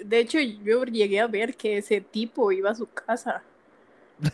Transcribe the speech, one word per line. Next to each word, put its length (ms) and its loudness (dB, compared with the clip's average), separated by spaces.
de 160 2
hecho 200 2
yo 460 0
llegué 340 2
a 80 4
ver 280 -2
que 220 -2
ese 240 0
tipo 500 -2
iba 200 0
a 40 -2
su 120 -10
casa. 560 -6